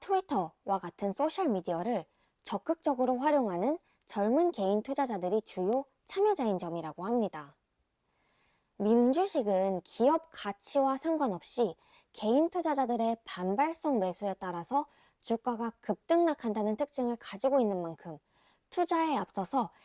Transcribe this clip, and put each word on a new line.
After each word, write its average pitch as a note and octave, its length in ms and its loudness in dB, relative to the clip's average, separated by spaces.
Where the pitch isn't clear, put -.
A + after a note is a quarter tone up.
트위터와 G3+ 800 -2
같은 G3 320 -4
소셜미디어를 G3+ 920 -2
적극적으로 B3+ 760 0
활용하는 C4 600 2
젊은 C4 460 2
개인 G#3 300 0
투자자들이 A3 600 -2
주요 G#3+ 420 -2
참여자인 D#4 520 2
점이라고 E3 460 -6
합니다. G3 500 -2
밈 A#3 360 4
주식은 G3+ 720 0
기업 - 500 0
가치와 C4+ 640 -2
상관없이 A#3+ 800 -2
개인 C4+ 380 2
투자자들의 A#3+ 720 0
반발성 B3 760 0
매수에 F#3 400 -2
따라서 F3+ 480 -2
주가가 A3+ 580 -4
급등락한다는 A3 960 0
특징을 A#3+ 400 -2
가지고 B3+ 440 0
있는 G3 220 2
만큼 E3 360 -10
투자에 E4 460 0
앞서서 G3 540 -2